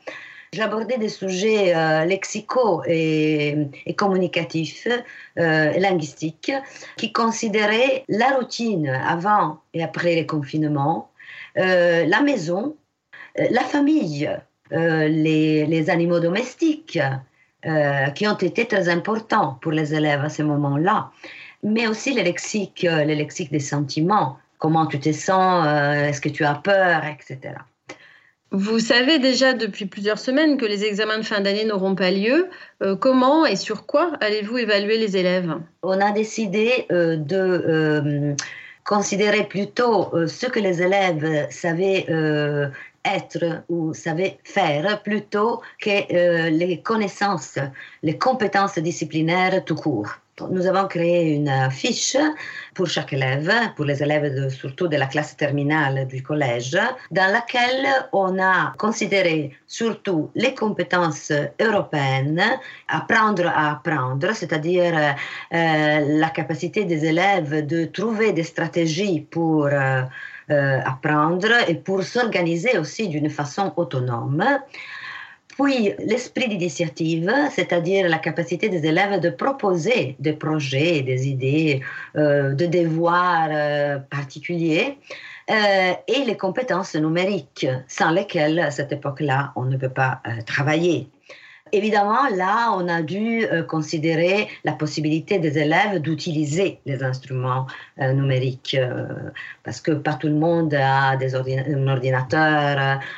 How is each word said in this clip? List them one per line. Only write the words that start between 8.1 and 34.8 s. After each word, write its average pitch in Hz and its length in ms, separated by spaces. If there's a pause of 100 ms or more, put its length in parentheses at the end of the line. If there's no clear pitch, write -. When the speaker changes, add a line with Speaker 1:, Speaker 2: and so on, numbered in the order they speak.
Speaker 1:
routine 220 500
avant 170 680 (160)
et 165 100
après 170 300
les 165 140
confinements, 147 840 (480)
euh, 175 480
la 202 160
maison, 233 540 (640)
euh, - 100
la 240 120
famille, 262 680 (440)
euh, 160 340
les, 156 580
les 160 240
animaux 170 300
domestiques, 208 800 (680)
euh, 147 440
qui 170 180
ont 208 100
été 190 280
très 190 240
importants 175 680
pour 156 120
les 156 240
élèves 147 280
à 151 60
ce 151 140
moment-là, 147 680 (540)
mais 220 240
aussi 220 260
les 226 100
lexiques, 180 640
euh, 160 160
les 151 120
lexiques 143 360
des 151 80
sentiments, 147 800 (220)
comment 160 260
tu 143 140
te 156 140
sens, - 540
euh, 147 420
est-ce 139 120
que 151 80
tu 147 160
as 147 80
peur, 175 520
et 147 200
cetera. - 400 (880)
Speaker 2:
Vous 208 220
savez 254 400
déjà 262 360
depuis 214 340
plusieurs 208 320
semaines 285 380
que 233 100
les 208 180
examens 214 320
de 220 80
fin 214 160
d'année 202 240
n'auront 196 300
pas 185 160
lieu. 247 400 (320)
Euh, 196 120
comment 262 520
et 202 80
sur 208 320
quoi 320 240 (100)
allez-vous 214 380
évaluer 214 400